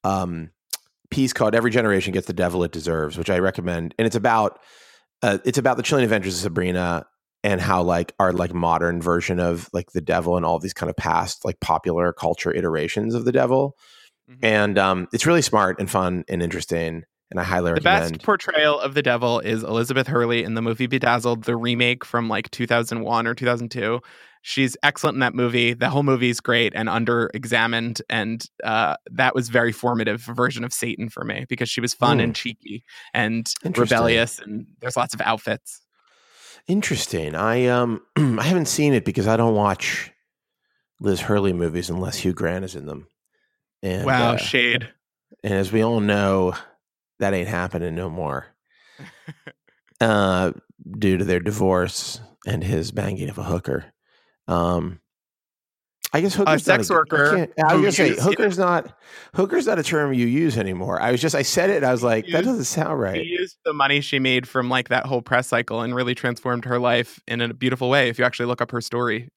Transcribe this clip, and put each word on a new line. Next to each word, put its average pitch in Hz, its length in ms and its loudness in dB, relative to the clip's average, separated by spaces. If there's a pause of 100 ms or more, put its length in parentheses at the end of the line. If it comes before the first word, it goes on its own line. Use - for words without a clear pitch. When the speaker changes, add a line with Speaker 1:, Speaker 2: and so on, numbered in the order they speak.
Speaker 1:
um, 90 480 -2 (600)
piece 131 220 0
called 110 220 2
Every 117 160 4
Generation 104 420 2
Gets 92 140 -2
the 92 60 -8
Devil 87 320 0
It 82 80 -4
Deserves, 80 460 -4
which 85 120 -6
I 92 100 2
recommend. 87 580 -2
And 113 80 2
it's 110 100 -2
about, 110 440 2 (640)
uh, 101 220 2
it's 123 140 0
about 127 180 2
the 123 60 -6
Chilling 135 220 2
Adventures 98 300 0
of 87 60 -4
Sabrina 90 640 -2 (400)
and 101 160 2
how, 92 220 2
like, 87 380 0
our, 92 120 2
like, 87 220 -2
modern 85 480 2
version 87 380 0
of, 85 320 -2
like, - 200 -4
the 90 80 -2
devil 85 360 0
and 85 100 0
all 82 140 0
these 92 140 -8
kind 82 160 -4
of - 60 -8
past, 85 480 -2
like, 90 160 -4
popular 85 520 0
culture 85 420 -4
iterations 87 600 -2
of 117 80 -4
the 123 80 0
devil. 131 440 2 (540)
Speaker 2:
Mm-hmm. 127 140 -6
Speaker 1:
And, 104 340 4
um, 92 340 2
it's 120 140 -2
really 165 160 4
smart 98 380 2
and 98 100 -4
fun 90 380 0
and 90 160 -2
interesting, 82 580 -4 (300)
and 90 80 -2
I - 20 -2
highly 90 280 0
Speaker 2:
The 85 100 0
Speaker 1:
recommend. 175 320 2
Speaker 2:
best - 120 -10
portrayal 156 540 2
of 139 160 -4
the 147 80 2
devil 120 380 2
is 110 240 -2
Elizabeth 117 420 0
Hurley 120 380 2
in 110 100 -4
the 113 80 -2
movie 117 240 0
Bedazzled, 120 560 0
the 120 140 0
remake 120 480 2
from, 117 240 -2
like, 110 240 -2
two 120 160 -4
thousand 117 320 2
one 117 260 0
or 117 80 -2
two 123 120 -4
thousand 120 240 0
two. 117 300 -2 (420)
She's 131 400 0
excellent 147 340 0
in 135 40 -2
that 123 140 2
movie. 120 400 2
The 120 160 0
whole 143 120 0
movie 127 280 2
is 117 100 -4
great 117 340 2
and 110 140 -4
under-examined, 117 1200 0
and, 113 340 -4 (220)
uh, 110 320 0 (140)
that 127 240 2
was 120 160 -2
very 117 220 2
formative 113 500 -2
version 120 420 -2
of 123 80 -8
Satan 117 380 -6
for - 140 -10
me 113 240 -8
because 120 200 -4
she - 140 -4
was 120 100 -4
fun 120 260 4
Speaker 1:
Hmm. 117 60 2
Speaker 2:
and 113 120 -2
cheeky 113 480 -10 (280)
and 113 400 0 (120)
Speaker 1:
Interesting. 120 320 2
Speaker 2:
rebellious, 117 420 2
and 107 280 -12 (140)
there's 123 160 -6
lots 127 160 -2
of 113 100 -10
outfits. - 580 -4 (840)
Speaker 1:
Interesting. 98 680 -2
I, 113 320 2
um, 123 440 0
<clears throat> - 60 -6
I 131 260 2
haven't 170 240 2
seen 147 280 2
it 110 100 2
because 104 220 0
I 110 100 4
don't 113 180 4
watch - 560 -2 (880)
Liz 95 220 0
Hurley 98 300 2
movies 87 380 -2
unless 92 280 -4
Hugh 92 140 0
Grant 92 320 -4
is 92 100 -14
in 71 120 -12
them. 73 200 -14 (760)
And, 95 240 -4
Speaker 2:
Wow, 123 260 2
Speaker 1:
uh, 113 40 0
Speaker 2:
shade. 120 520 0 (540)
Speaker 1:
and 101 120 -2
as 98 180 0
we 110 100 4
all 117 180 2
know, 98 540 2 (680)
that 98 140 0
ain't 90 140 -4
happening 87 460 -4
no 87 160 -6
more. 76 360 -6 (520)
Speaker 2:
<laughs> 143 80 -18 (920)
Speaker 1:
Uh, 95 520 4 (460)
due 95 200 2
to 98 80 0
their 90 140 0
divorce 92 800 -2 (260)
and 90 180 -4
his 90 260 -2
banging 98 380 -6
of - 80 -12
a - 60 -10
hooker. 85 420 -4 (640)
Um, 87 500 0 (1160)
I 160 80 2
guess 196 140 0
Speaker 2:
A - 20 0
Speaker 1:
hooker's 156 280 4
not 185 80 6 (120)
Speaker 2:
sex - 20 -6
Speaker 1:
a 190 60 2
good, - 20 4
I - 20 6
Speaker 2:
worker 151 380 4
Speaker 1:
can't, 165 220 -2
I 156 60 2
was 160 100 6
Speaker 2:
who 160 80 6
Speaker 1:
gonna 196 100 4
say, 160 160 4
Speaker 2:
used, - 140 0
Speaker 1:
hooker's 190 360 2
not, 175 400 0 (360)
hooker's 202 320 2
not 185 120 2
a 151 40 0
term 147 320 0
you 120 120 2
use 135 300 2
anymore. 92 460 -2
I 120 100 2
was 120 80 2
just, 156 140 0
I 139 80 0
said 175 260 2
it, 196 80 2
and 139 80 0
I 127 80 2
was 117 80 0
Speaker 2:
He 123 60 0
Speaker 1:
like, 110 220 2
"That - 100 -12
Speaker 2:
used, 185 80 0
Speaker 1:
doesn't 226 180 -2
sound 156 340 -2
right." 95 240 -2
Speaker 2:
he 170 60 -8
used 180 380 -6
the 151 80 -2
money 143 260 2
she 139 180 -2
made 127 300 2
from, 123 220 -2
like, 127 180 0
that 123 160 0
whole 131 160 -2
press 127 280 2
cycle 117 340 -2
and 123 120 -4
really 123 200 0
transformed 120 500 -4
her 123 140 0
life 120 500 0
in 120 140 -2
a 117 100 -2
beautiful 127 380 0
way, 135 180 4
if 117 100 -4
you 123 60 4
actually 120 220 0
look 120 160 -2
up 120 80 -4
her 120 100 -4
story. 120 560 -4